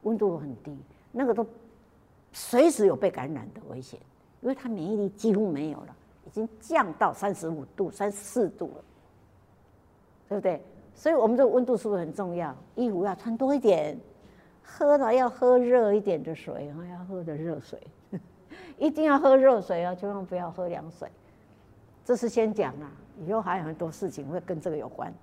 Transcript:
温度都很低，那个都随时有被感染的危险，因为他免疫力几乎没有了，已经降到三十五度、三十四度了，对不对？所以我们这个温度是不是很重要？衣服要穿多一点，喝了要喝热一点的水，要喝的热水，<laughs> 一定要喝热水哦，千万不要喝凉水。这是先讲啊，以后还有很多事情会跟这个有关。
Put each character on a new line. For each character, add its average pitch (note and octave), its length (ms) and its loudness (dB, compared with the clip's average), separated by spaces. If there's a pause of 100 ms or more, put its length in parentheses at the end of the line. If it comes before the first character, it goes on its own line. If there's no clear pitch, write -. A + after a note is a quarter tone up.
温 G#3+ 140 0
度 G3 140 2
都 E3+ 60 -4
很 C#3+ 240 -10
低， D3 160 -14 (360)
那 B3+ 120 -2
个 A#3+ 80 2
都 A3+ 140 -2 (840)
随 C#4 360 4
时 G#3+ 160 2
有 F3 80 6
被 F#3 160 0
感 C#3+ 240 -8
染 A2 200 -10
的 - 160 -20
危 C3 120 -12
险， - 160 -18 (440)
因 B3 80 -4
为 C4+ 40 -2
他 C4+ 140 -10
免 G3 180 -6
疫 G#3+ 120 -2
力 G3+ 100 0
几 G#3 260 0
乎 G3+ 160 2
没 D3+ 200 -4
有 C#3+ 80 -10
了， - 180 -20 (300)
已 - 40 -20
经 A3 160 -6 (140)
降 B3 360 0
到 F3+ 180 2
三 G3 200 -2
十 E3 140 -8
五 D#3 160 -6 (100)
度、 F#3+ 160 -2
三 G3+ 220 -4
十 G3+ 60 -12
四 A3 320 -2
度 - 160 -8 (100)
了， - 80 -20 (1400)
对 G3+ 100 -4
不 F#3+ 40 -4
对？ E3+ 200 0 (320)
所 - 160 -2
以 E4 60 4
我 A#3 100 4
们 A#3 120 4
这 C4+ 40 6
个 C4 60 8
温 B3 180 4
度 A#3+ 120 2
是 A3+ 100 -4
不 G#3 60 0
是 F3+ 80 0
很 E3 120 -8
重 F3+ 220 -6
要？ D#3+ 180 -6 (220)
衣 A#3+ 140 0
服 F#3+ 160 -2
要 F#3 100 -2
穿 A3+ 220 -6
多 C4+ 180 2
一 C#4 40 2
点， E3 380 2 (640)
喝 D4 340 4
了 A#3 160 2
要 B3+ 160 4
喝 B3 280 4
热 A#3+ 360 4
一 G#3 80 2
点 F#3 200 -2
的 D#3+ 140 -6
水， - 380 -10 (160)
要 F3+ 160 -14
喝 F#3 180 -10
的 D#3+ 100 -8
热 D#3 280 -6
水， - 180 -16 (480)
<laughs> - 500 -20
一 D4+ 120 0
定 D#4 160 0
要 C#4+ 120 6
喝 C4+ 200 8
热 C4 240 8
水 F3 240 -2
哦， F3+ 100 -4
千 G3+ 180 -8
万 G3 120 -8
不 F3+ 100 -10
要 F3 160 -6
喝 F3+ 160 -6
凉 D3+ 240 -8
水。 - 180 -14 (960)
这 B3 120 0
是 A#3 120 -4
先 A3 260 0
讲 E3 280 -2
啊， C#3+ 100 -16 (340)
以 F3 60 -6
后 A3 100 -2
还 F#3 180 -4
有 E3 40 -6
很 D#3 120 -8
多 E3 160 -6
事 F3 180 -6
情 C#3 200 -10
会 F3 120 -6
跟 E3+ 180 -8
这 F3 100 -6
个 D#3 60 -4
有 B2+ 140 -8
关。 - 340 -10